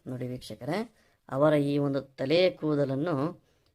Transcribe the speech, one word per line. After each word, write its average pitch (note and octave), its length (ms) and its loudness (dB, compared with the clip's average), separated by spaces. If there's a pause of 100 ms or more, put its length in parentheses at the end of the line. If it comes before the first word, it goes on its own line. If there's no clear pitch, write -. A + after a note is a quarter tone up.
ನೋಡಿ B2+ 200 -8
ವೀಕ್ಷಕರೇ, B2+ 640 -8 (360)
ಅವರ D3 240 4
ಈ C#3+ 240 2
ಒಂದು C#3 240 0
ತಲೆ D#3+ 480 2
ಕೂದಲನ್ನು D3 920 -2 (320)